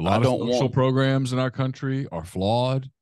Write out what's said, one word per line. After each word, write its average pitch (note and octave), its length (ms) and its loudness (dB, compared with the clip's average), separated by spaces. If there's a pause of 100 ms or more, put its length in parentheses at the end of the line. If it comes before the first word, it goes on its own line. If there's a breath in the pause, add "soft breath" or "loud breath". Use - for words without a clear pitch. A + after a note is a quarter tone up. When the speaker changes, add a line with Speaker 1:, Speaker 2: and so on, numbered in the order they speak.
Speaker 1:
A - 20 -4
Speaker 2:
I - 20 -2
Speaker 1:
lot F#2+ 140 2
of A#2 60 4
Speaker 2:
don't B2+ 160 2
Speaker 1:
social B2 220 0
Speaker 2:
want B2+ 100 0
Speaker 1:
programs C3 600 2
in B2+ 60 -2
our B2+ 140 0
country C3+ 560 -4
are E2 160 -8
flawed. B2 640 0 (120)